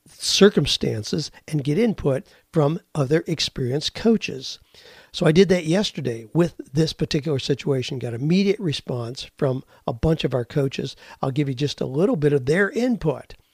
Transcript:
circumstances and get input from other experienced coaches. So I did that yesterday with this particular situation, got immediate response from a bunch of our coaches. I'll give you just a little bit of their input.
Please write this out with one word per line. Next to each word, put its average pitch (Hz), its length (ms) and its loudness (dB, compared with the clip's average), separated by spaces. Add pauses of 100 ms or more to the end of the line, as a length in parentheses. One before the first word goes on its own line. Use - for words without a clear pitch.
(100)
circumstances - 1200 2 (160)
and 147 180 -4
get 147 140 0
input 160 480 0 (260)
from 156 280 2 (140)
other 151 320 0
experienced 139 680 -4
coaches. - 640 0 (540)
So - 120 -2
I 160 80 6
did 175 160 8
that 180 160 2
yesterday 131 720 -2
with 165 200 2 (180)
this 156 200 0
particular 147 460 -2
situation, 135 600 -2
got 120 160 -8
immediate 180 460 2
response 127 800 -6
from 131 260 -2 (220)
a - 80 -4
bunch 156 300 0
of 135 100 -2
our 123 100 -2
coaches. 139 520 -2 (260)
I'll 139 80 0
give 139 180 0
you 135 60 -4
just 131 260 -4
a 131 60 -2
little 175 300 0
bit 143 180 2
of 131 100 0
their 185 260 2
input. 226 640 -2 (180)